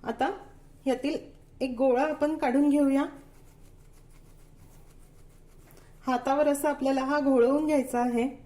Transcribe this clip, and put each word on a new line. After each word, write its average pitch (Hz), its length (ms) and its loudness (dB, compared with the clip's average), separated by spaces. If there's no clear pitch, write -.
आता 254 260 -4
यातील 269 300 -2
एक 254 160 -4
गोळा 254 260 2
आपण 302 340 -2
काढून 285 320 2
घेऊया. 277 360 2
हातावर 269 400 0
असं 285 220 0
आपल्याला 269 340 -2
हा 285 160 0
घोळवून 269 460 2
घ्यायचा 262 360 0
आहे. 240 260 0